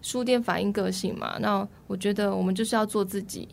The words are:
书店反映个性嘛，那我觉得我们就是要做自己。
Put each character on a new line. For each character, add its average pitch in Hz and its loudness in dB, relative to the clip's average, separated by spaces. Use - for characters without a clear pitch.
书 - -4
店 240 4
反 175 0
映 202 2
个 190 2
性 185 -2
嘛， - -4
那 202 2
我 196 -4
觉 202 0
得 202 2
我 185 2
们 185 2
就 220 0
是 220 0
要 220 4
做 214 0
自 190 -4
己。 - -10